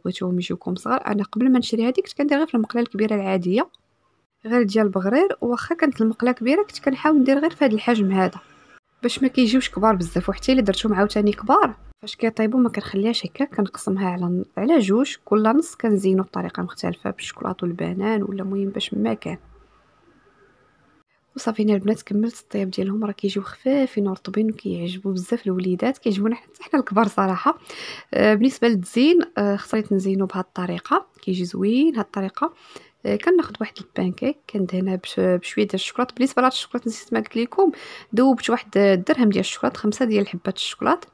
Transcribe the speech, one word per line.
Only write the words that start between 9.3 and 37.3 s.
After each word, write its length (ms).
كبار 260
بزاف. 340
وحتى 240
الا 80
درتهم 320
عاوتاني 380
كبار 440
فاش 140
كيطيبوا 440
ما 100
كنخليهاش 560
هكا، 200
كنقسمها 640
على، 360
على 220
جوج، 360
كل 180
نص 320
كنزينو 480
بطريقه 400
مختلفه 480
بالشكلاط 520
والبنان 600
ولا 200
مهم 260
باش 240
ما 200
كان. 240
وصافي 280
هنا 100
البنات 280
كملت 380
الطياب 300
ديالهم، 360
راه 60
كيجيو 320
خفافين 640
ورطبين 440
وكيعجبوا 640
بزاف 320
الوليدات، 520
كيعجبونا 380
حتى 280
حنا 160
الكبار 280
صراحه. 500
آه، 200
بالنسبه 340
للتزيين، 520
آه، 180
اختريت 380
نزينو 320
بهاد 180
الطريقه، 640
كيجي 240
زوين 500
هاد 100
الطريقه. 480
آه، 100
كناخذ 460
واحد 160
البانكيك 600
كندهنها 460
بش-، 240
بشويه 440
ديال 120
الشكلاط. 400
بالنسبه 260
لهاد 100
الشكلاط 360
نسيت 260
ما 60
قلت 180